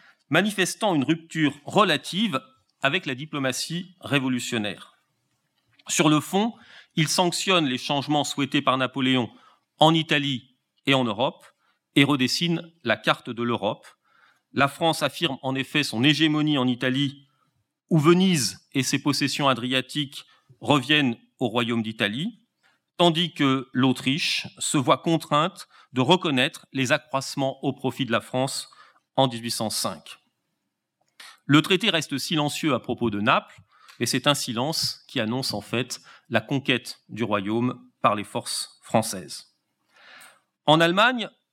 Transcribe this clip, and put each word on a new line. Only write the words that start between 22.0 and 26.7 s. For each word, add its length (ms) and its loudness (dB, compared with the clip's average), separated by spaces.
tandis 340 2
que 400 0
l'Autriche 760 0
se 180 -2
voit 220 4
contrainte 720 0
de 80 2
reconnaître 680 2